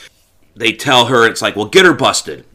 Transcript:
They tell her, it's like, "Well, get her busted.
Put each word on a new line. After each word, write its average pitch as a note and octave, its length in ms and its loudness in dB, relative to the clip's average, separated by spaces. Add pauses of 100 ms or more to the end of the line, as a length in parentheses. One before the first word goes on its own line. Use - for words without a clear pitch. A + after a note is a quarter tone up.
(560)
They A2+ 180 -2
tell B2+ 320 0
her, A#2 220 2
it's - 160 -6
like, G2+ 120 -4
"Well, G#2+ 120 -4
get F#3 180 2
her D#3+ 80 4
busted. G2 600 -4